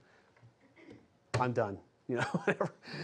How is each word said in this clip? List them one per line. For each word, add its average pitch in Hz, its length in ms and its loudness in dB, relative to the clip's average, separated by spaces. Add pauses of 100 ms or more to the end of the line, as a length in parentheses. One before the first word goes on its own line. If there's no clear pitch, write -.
(1400)
I'm 123 140 2
done." 107 240 2 (300)
You 123 100 0
know, 120 60 0
<laughs> - 100 -2
whatever. - 400 2 (320)